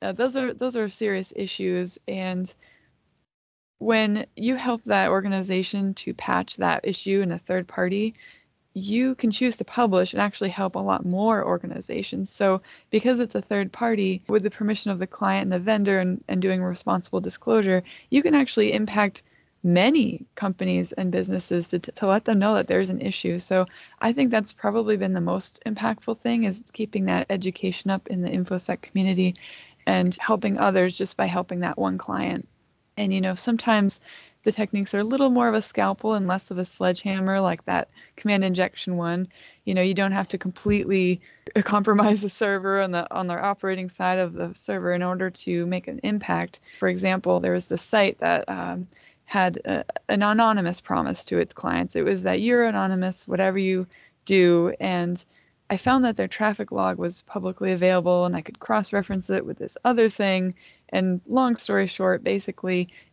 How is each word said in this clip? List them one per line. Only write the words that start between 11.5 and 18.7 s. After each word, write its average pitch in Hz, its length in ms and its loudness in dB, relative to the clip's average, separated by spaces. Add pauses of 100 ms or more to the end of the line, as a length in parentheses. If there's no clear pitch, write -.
So 190 320 0 (280)
because 233 300 2
it's 233 140 -2
a 202 80 -2
third 202 300 -2
party, 202 560 0
with 208 140 2
the 202 80 -2
permission 208 400 -2
of 185 80 -2
the 185 80 -4
client 196 380 0
and 190 80 0
the 180 60 2
vendor 196 400 2
and, 185 300 0
and 185 140 0
doing 190 200 0
responsible 180 580 -2
disclosure, 190 640 2 (280)
you 277 120 4
can 311 120 2
actually 226 380 2